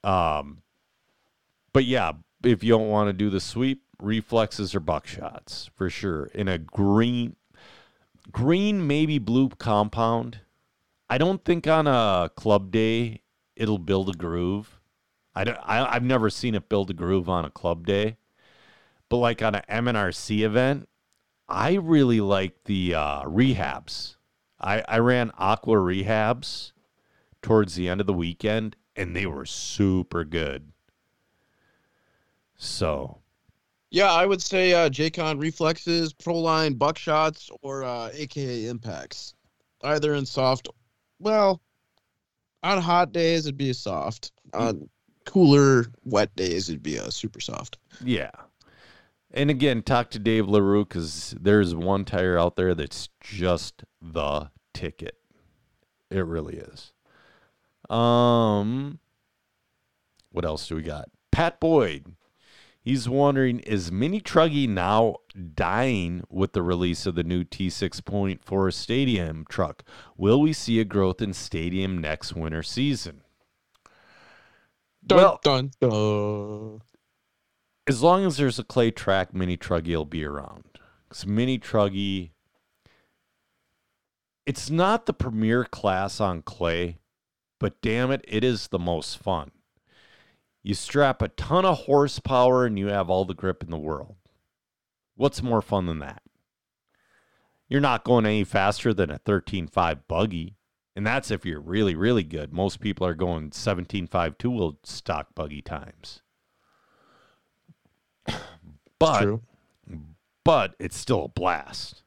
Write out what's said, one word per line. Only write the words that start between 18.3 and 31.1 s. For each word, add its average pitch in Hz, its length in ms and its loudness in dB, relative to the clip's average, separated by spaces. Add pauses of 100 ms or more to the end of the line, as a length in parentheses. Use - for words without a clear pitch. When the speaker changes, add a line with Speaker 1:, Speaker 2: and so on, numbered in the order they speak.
Speaker 1:
But, 120 80 2
like, 117 240 2
on 110 140 2
a 98 140 -4
M 117 180 -2
N 120 80 0
R 98 160 2
C 107 320 -2
event, 127 440 2 (600)
I 117 280 0
really 147 460 4
like 95 440 0
the, 90 300 0
uh, 73 280 -2
rehabs. 92 960 -2 (420)
I, 104 280 -2
I 113 120 0
ran 120 380 2
Aqua 110 400 2
rehabs 107 960 -2 (680)
towards 104 340 4
the 90 140 -2
end 92 120 -2
of 95 60 0
the 101 60 0
weekend, 104 600 -2 (200)
and 87 200 -6
they 95 100 -2
were 71 200 -8
super 92 800 -2
good. 73 480 -6 (1800)